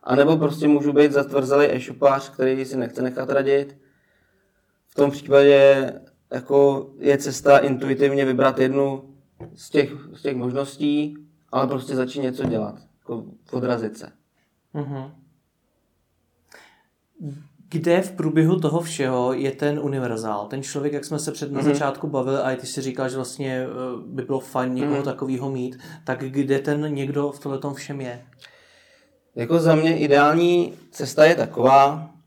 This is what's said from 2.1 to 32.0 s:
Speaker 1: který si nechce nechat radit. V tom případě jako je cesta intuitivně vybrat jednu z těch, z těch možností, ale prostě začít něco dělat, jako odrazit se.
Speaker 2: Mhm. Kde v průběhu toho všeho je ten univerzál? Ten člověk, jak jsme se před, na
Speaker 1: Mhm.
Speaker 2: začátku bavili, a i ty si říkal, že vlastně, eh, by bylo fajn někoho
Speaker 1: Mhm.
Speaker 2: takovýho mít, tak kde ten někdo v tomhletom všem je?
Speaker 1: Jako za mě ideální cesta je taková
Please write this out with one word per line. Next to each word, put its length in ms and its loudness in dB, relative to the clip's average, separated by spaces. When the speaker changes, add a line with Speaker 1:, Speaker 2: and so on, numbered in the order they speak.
Speaker 1:
který 360 -2
si 120 -8
nechce 240 -6
nechat 280 -6
radit. 480 0
V 80 -18
tom 160 2
případě 840 6
jako 560 2
je 180 2
cesta 400 4
intuitivně 680 2
vybrat 340 2
jednu 440 0
z 140 -20
těch, 220 2
z 80 -20
těch 140 -4
možností, 840 -4
ale 160 -2
prostě 280 -6
začít 260 -4
něco 240 -6
dělat, 300 -4
jako 240 -12
odrazit 460 -4
se. 120 -18
Speaker 2:
Mhm. 380 -10
Kde 320 2
v 100 -6
průběhu 480 2
toho 220 0
všeho 520 -2
je 180 -2
ten 280 -2
univerzál? 680 -4
Ten 160 -10
člověk, 300 -4
jak 120 -8
jsme 140 -6
se 120 -8
před, 200 -10
na 100 -4
Speaker 1:
Mhm. 120 2
Speaker 2:
začátku 340 -4
bavili, 300 -2
a 140 -2
i 60 -4
ty 100 -12
si 140 -8
říkal, 280 -6
že 60 -8
vlastně, 480 -8
eh, 40 -8
by 160 -10
bylo 180 -4
fajn 340 -4
někoho 220 -2
Speaker 1:
Mhm. 80 -4
Speaker 2:
takovýho 480 -6
mít, 280 -8
tak 160 -6
kde 400 -2
ten 360 -2
někdo 360 -4
v 80 -16
tomhletom 340 -8
všem 280 -12
je? 240 -12
Speaker 1:
Jako 240 0
za 160 4
mě 240 2
ideální 760 2
cesta 340 2
je 100 6
taková 720 2